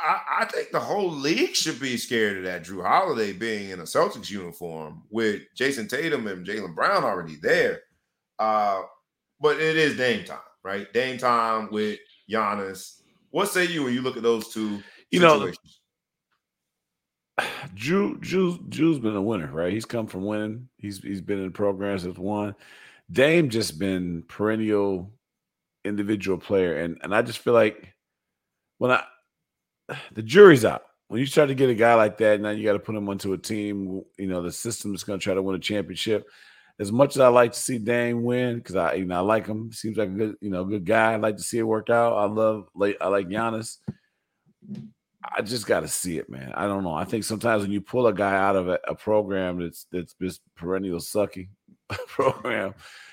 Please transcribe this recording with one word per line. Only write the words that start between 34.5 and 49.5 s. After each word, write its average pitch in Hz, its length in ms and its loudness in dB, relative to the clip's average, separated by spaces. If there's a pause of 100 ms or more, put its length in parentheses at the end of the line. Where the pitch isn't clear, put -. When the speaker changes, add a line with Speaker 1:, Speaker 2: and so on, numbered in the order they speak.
Speaker 2:
system 107 440 -8
is 90 80 -10
gonna 98 160 -6
try 98 160 -2
to 95 80 2
win 95 120 -2
a 87 40 -6
championship. 101 680 -4 (520)
As 101 120 -4
much 139 240 4
as 139 40 2
I 131 80 8
like 120 260 8
to - 60 -8
see 131 180 -4
Dame 120 460 0
win, 120 380 0
'cause 90 140 -10
I, 82 180 2
you 92 120 -2
know, 90 120 -2
I - 20 2
like 104 260 2
him. 110 260 -8
Seems 110 260 -8
like 104 120 0
a 95 40 -6
good, 107 280 -4
you 104 80 -6
know, 92 160 -2
good 98 200 -4
guy. 113 280 4
I 110 40 -2
like 107 200 0
to - 60 -12
see - 160 -4
it 113 80 0
work 110 240 0
out. 117 220 4
I 104 120 2
love, 107 480 0
like, 101 260 0
I 90 100 -2
like 98 180 0
Giannis. 110 500 -6 (1500)
I - 200 -4
just 110 240 -6
gotta 85 200 0
see 82 300 -6
it, - 120 -8
man. 65 260 -14
I 90 100 -2
don't 98 180 -2
know. 82 120 -4
I 80 100 -4
think 104 200 -4
sometimes 110 360 0
when 101 100 -4
you 101 100 -2
pull 123 260 0
a 107 60 4
guy 98 220 2
out 98 200 2
of 90 140 0
a, 87 180 0
a 78 80 -4
program 95 640 0